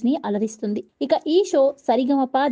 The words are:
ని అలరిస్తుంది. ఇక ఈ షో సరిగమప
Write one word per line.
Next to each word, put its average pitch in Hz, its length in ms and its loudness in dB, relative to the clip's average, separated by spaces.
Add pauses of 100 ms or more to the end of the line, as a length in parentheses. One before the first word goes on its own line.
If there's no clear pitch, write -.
ని 262 80 2 (120)
అలరిస్తుంది. 208 560 -4 (240)
ఇక 277 80 -2 (200)
ఈ - 20 4 (140)
షో 302 100 2 (280)
సరిగమప 262 500 0 (140)